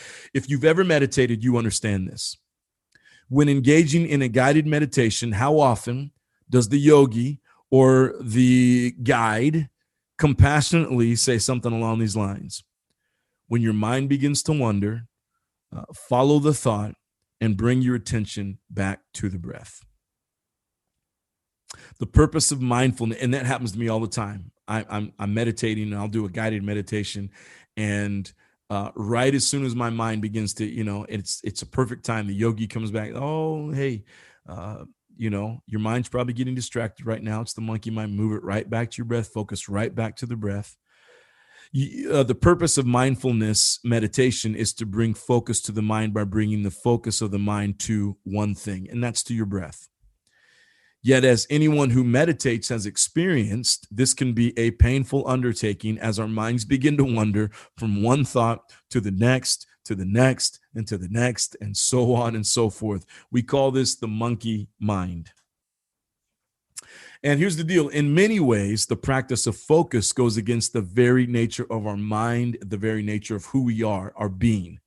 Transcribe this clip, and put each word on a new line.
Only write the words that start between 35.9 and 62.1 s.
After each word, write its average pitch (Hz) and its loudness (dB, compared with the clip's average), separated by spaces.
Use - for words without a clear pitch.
probably 123 -2
getting 127 -4
distracted 117 -8
right 113 -6
now. 107 -4
It's 117 -10
the 113 -10
monkey 113 -6
mind. 110 -4
Move 107 0
it 107 -6
right 98 -2
back 117 -2
to - -12
your 120 -8
breath. 117 -2
Focus 104 -8
right 104 -4
back 110 -4
to 127 -8
the 120 -8
breath." 104 -8
Y-, 143 -4
uh, 143 4
the 120 0
purpose 175 4
of 135 2
mindfulness 123 0
meditation 117 0
is - -4
to 117 -8
bring 107 -2
focus 117 -2
to 110 -8
the 110 -4
mind 107 -2
by 107 -2
bringing 104 -2
the 98 -4
focus 117 -2
of 107 -4
the 101 -4
mind 101 -2
to 101 -4
one 104 -2
thing, 95 -10
and 120 -6
that's 120 -4
to - -8
your 110 -2
breath. 95 -8
Yet, 131 6
as 120 4
anyone 147 2
who 123 4
meditates 123 0
has 110 -4
experienced, 123 -2
this 123 0
can 127 -2
be 117 0
a 117 2
painful 131 2
undertaking 113 -2
as 110 -4
our 110 -4
minds 110 -4
begin 139 0
to 143 2
wander 107 0
from 104 -2
one 131 2
thought 117 -2
to 123 0
the 101 -2
next, 120 0
to 104 -6
the 95 -6
next, 117 0
and 110 -4
to 104 -6
the 90 -10
next, 117 -2
and 101 -8
so 123 2